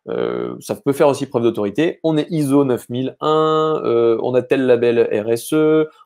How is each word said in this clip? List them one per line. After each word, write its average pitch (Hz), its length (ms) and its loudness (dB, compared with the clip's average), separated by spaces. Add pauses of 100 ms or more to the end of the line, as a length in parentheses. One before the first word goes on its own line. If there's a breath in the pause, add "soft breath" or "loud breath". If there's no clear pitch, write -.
euh, 60 520 -4
ça - 140 -6
peut 139 180 -4
faire 147 160 4
aussi 135 180 -2
preuve 117 180 -2
d'autorité. 113 580 -2
On 160 140 0
est 151 140 -2
iso 143 340 2
neuf 123 240 -2
mille 127 320 -6
un, 156 640 0
euh, 117 380 2
on 127 120 -2
a 123 80 2
tel 131 240 0
label 117 460 4
R 110 180 -2
S 117 220 -4
E, 156 360 2 (180 loud breath)